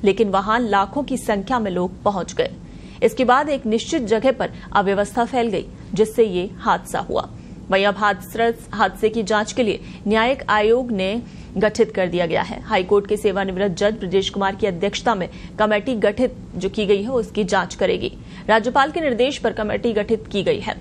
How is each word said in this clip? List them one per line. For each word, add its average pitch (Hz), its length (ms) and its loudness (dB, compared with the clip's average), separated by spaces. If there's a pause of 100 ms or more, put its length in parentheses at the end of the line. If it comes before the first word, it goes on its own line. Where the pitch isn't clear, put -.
लेकिन 202 260 4
वहां 196 300 2
लाखों 202 420 0
की 262 140 -4
संख्या 214 420 -2
में 214 120 -2
लोग 180 320 -4
पहुंच 196 320 -2
गए। - 160 0 (520)
इसके 226 220 4
बाद 262 240 6
एक 277 180 -2
निश्चित 226 380 0
जगह 220 280 2
पर 196 200 -2 (200)
अव्यवस्था 202 520 2
फैल 233 240 0
गई, 190 180 -2 (280)
जिससे 220 300 4
ये 185 320 -2
हादसा - 440 0
हुआ। - 280 -2 (420)
वहीं 190 160 4
अब 202 100 2
हादसा, 214 560 0 (200)
हादसे 196 360 2
की 226 140 0
जांच 208 300 0
के 254 100 0
लिए 208 180 0 (260)
न्यायिक 226 440 2
आयोग 226 400 4
ने 202 320 -2 (340)
गठित 214 340 2
कर 190 160 0
दिया 175 200 0
गया 160 160 0
है। 185 200 -6
हाईकोर्ट 202 440 2
के 208 100 0
सेवानिवृत्त 190 600 0
जज 202 180 2
ब्रजेश 190 360 0
कुमार 196 240 0
की 208 120 -2
अध्यक्षता 202 480 0
में 180 140 -4 (300)
कमेटी 214 380 2
गठित 214 380 2 (200)
जो 175 140 -4
की 202 180 -2
गई 196 160 4
है, 214 60 -6
उसकी 220 360 -2
जांच 185 300 0
करेगी। 180 380 0 (360)
राज्यपाल 247 420 4
के 339 100 -4
निर्देश 262 380 0
पर 254 140 0
कमेटी 208 400 -2
गठित 214 340 0
की 294 160 -2
गई 170 180 0
है। - 200 -4